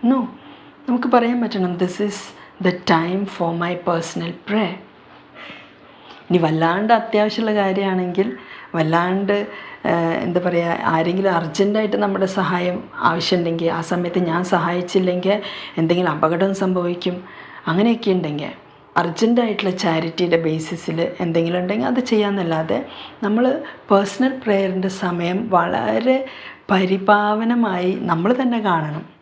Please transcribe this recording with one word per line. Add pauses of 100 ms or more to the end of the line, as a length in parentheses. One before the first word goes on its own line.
(100)
No, (680)
നമുക്ക്
പറയാൻ
പറ്റണം, (120)
"This (120)
is (480)
the (200)
time (120)
for (120)
my (160)
personal (160)
prayer." (1500)
ഇനി
വല്ലാണ്ട്
അത്യാവശ്യമുള്ള (100)
കാര്യമാണെങ്കിൽ, (500)
വല്ലാണ്ട്, (540)
ഏഹ്,
എന്താ
പറയുക, (220)
ആരെങ്കിലും
അർജൻറ്റായിട്ട്
നമ്മുടെ (100)
സഹായം (320)
ആവശ്യമുണ്ടെങ്കിൽ,
ആ (100)
സമയത്ത് (100)
ഞാൻ
സഹായിച്ചില്ലെങ്കിൽ (440)
എന്തെങ്കിലും
അപകടം (100)
സംഭവിക്കും, (540)
അങ്ങനെയൊക്കെ
ഉണ്ടെങ്കിൽ, (500)
അർജൻറ്റായിട്ടുള്ള (120)
ചാരിറ്റിയുടെ
ബേസിസിൽ (260)
എന്തെങ്കിലും
ഉണ്ടെങ്കിൽ
അത് (100)
ചെയ്യാമെന്നല്ലാതെ (460)
നമ്മൾ (460)
പേഴ്സണൽ (100)
പ്രയറിൻ്റെ (120)
സമയം (180)
വളരെ (540)
പരിപാവനമായി (180)
നമ്മൾ (120)
തന്നെ
കാണണം. (180)